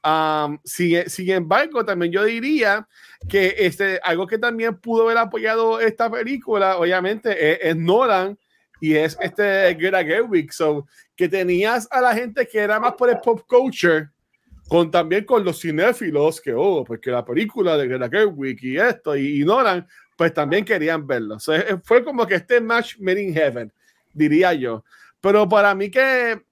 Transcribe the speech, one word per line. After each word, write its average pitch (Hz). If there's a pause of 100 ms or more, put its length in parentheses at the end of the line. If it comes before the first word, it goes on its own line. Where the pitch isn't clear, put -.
Am, 156
sin, 175
sin 185
embargo, 214
también 175
yo 196
diría 226 (420)
que 190
este, 190
algo 180
que 214
también 226
pudo 226
haber 226
apoyado 226
esta 226
película, 214
obviamente, 180
es, 165
es 170
Nolan 196 (420)
y 156
es 156
este 196
Greta 185
Gerwig. 175
So, 151 (280)
que 180
tenías 190
a 254
la 247
gente 240
que 214
era 214
más 240
por 247
el 233
pop -
culture, 175 (600)
con, 165
también 175
con 220
los 175
cinéfilos, 160
que, 127
oh, 160
porque 117
la 123
película 175
de 139
Greta 127
Gerwig 139
y 131
esto, 196
y, 143
y -
Nolan, 196 (300)
pues 165
también 160
querían 160
verlo. 113
So, 156
eh, 190
fue 240
como 240
que 185
este 240
match 233
made 190
in 180
heaven, 120 (440)
diría 156
yo. 120 (360)
Pero 202
para 202
mí 196
que 254 (120)